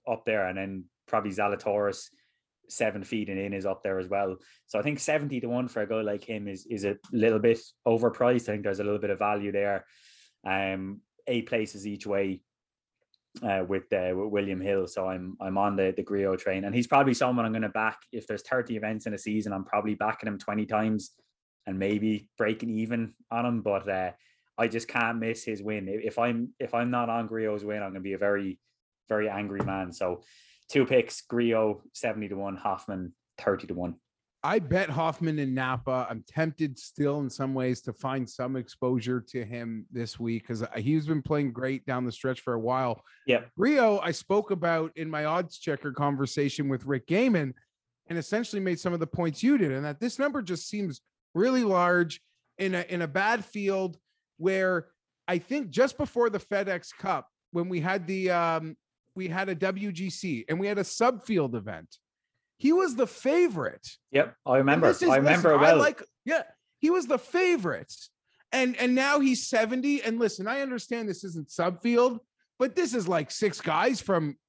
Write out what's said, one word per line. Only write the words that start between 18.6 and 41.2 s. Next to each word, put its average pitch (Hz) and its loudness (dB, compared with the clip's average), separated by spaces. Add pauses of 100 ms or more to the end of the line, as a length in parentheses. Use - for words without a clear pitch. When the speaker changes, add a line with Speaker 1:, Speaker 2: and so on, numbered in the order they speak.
Speaker 1:
events 107 -4
in 107 -4
a 98 -8
season, 107 -2
I'm 95 -6
probably 104 -2
backing 110 -4
him 101 -6
twenty 104 -4
times 110 0 (560)
and 95 -6
maybe 104 0
breaking 110 -2
even 110 -4 (160)
on 117 -2
him. 120 0
But, 98 0
uh, 92 -2 (460)
I 117 2
just 113 -4
can't 117 0
miss 113 -4
his 107 -6
win. 104 -4
If, 107 -4
if 107 -4
I'm, 120 0
if 127 -6
I'm 120 0
not 120 0
on 113 -2
Grillo's 107 -4
win, 104 -4
I'm 98 -6
gonna 95 -10
be 98 -6
a 95 -4
very, 101 0 (480)
very 107 0
angry 98 -4
man. 95 -4
So 90 -4 (480)
two 135 6
picks, 127 2
Grillo 113 2 (120)
seventy 107 -6
to 98 -6
one, 98 -6
Hoffman 95 -6 (240)
thirty 95 0
to 90 -6
one. 87 -4 (480)
Speaker 2:
I 190 2
bet 170 0
Hoffman 160 0
in 135 -2
Napa. 127 -2
I'm 113 -10
tempted 156 -2
still 143 -2
in 135 -4
some 135 -4
ways 127 0
to 120 -8
find 131 -4
some 131 -6
exposure 127 -2 (100)
to 123 -6
him 113 -8
this 117 -8
week 117 -4
'cause 113 -4 (120)
he's 147 0
been 156 0